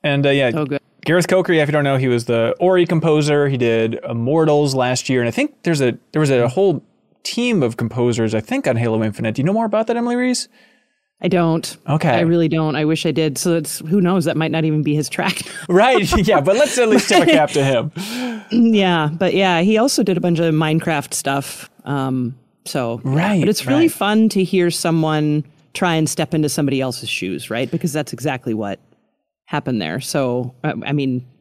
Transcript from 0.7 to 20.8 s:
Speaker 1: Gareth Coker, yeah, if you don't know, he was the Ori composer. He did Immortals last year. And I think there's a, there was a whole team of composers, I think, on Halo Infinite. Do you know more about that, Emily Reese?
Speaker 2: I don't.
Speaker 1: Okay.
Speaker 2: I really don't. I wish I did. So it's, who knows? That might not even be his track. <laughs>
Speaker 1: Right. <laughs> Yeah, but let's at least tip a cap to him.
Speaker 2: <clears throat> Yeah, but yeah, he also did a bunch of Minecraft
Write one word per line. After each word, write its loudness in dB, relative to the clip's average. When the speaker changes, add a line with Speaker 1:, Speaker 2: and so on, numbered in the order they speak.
Speaker 1:
Gareth 2
Coker, 2
yeah, 4
if 0
you -2
don't 2
know, 0
he 0
was 0
the 0
Ori 4
composer. 2
He -2
did 0
Immortals 0
last -2
year. 2
And 0
I 0
think -2
there's 0
a, 0
there 0
was 2
a 4
whole 0
team 0
of -2
composers, 0
I 0
think, -4
on 2
Halo 0
Infinite. -4
Do -2
you 0
know 0
more 0
about 0
that, -2
Emily -2
Reese? -2
Speaker 2:
I -2
don't. 0
Speaker 1:
Okay. 0
Speaker 2:
I 2
really 2
don't. 0
I -2
wish -2
I 0
did. 0
So 0
it's, -6
who 0
knows? 2
That -2
might 0
not 0
even 0
be 0
his -2
track. -4
<laughs> -14
Speaker 1:
Right. 4
<laughs> 2
Yeah, 4
but 2
let's 2
at 4
least 2
tip 4
a 4
cap 4
to 2
him. 0
Speaker 2:
<clears throat> -8
Yeah, 2
but -2
yeah, 2
he 2
also 0
did 0
a -2
bunch 0
of 0
Minecraft 0